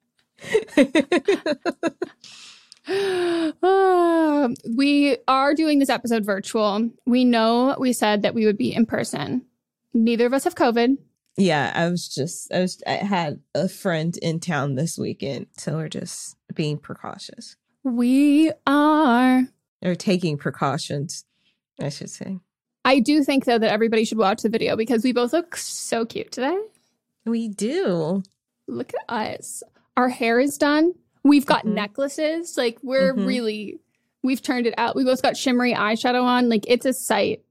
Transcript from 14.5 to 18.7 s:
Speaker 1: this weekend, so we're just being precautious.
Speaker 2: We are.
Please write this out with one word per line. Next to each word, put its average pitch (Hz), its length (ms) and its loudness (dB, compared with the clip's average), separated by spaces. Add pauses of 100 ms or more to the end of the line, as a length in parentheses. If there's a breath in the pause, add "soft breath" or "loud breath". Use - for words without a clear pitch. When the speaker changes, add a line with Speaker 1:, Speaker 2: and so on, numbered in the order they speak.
Speaker 1:
this 160 220 -4
weekend, - 480 -8 (120)
so - 200 -8
we're 160 100 -6
just - 480 -12 (180)
being 151 260 -4
precautious. - 760 -16 (280)
Speaker 2:
We 277 680 4 (160)
are. 269 760 4 (420)